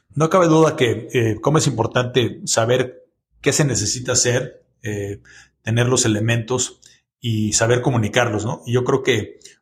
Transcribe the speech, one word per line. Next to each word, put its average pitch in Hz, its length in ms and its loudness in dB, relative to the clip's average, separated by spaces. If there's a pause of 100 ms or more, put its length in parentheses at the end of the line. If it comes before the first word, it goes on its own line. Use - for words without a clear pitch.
(140)
no 160 160 0
cabe 185 160 4
duda 160 300 4
que, 110 360 -2
eh, 113 300 0
cómo 147 160 2
es - 80 2
importante 120 800 -2
saber 123 600 -2 (380)
qué 143 100 0
se 156 120 2
necesita 123 480 -4
hacer, 123 520 -2 (180)
eh, 101 380 -8 (400)
tener 117 280 0
los 123 180 2
elementos 117 720 -2 (400)
y 107 320 -2
saber 120 300 2
comunicarlos, 110 640 0
¿no? - 180 -6
Y 120 80 -6
yo 123 120 0
creo 135 180 0
que 110 380 -2 (220)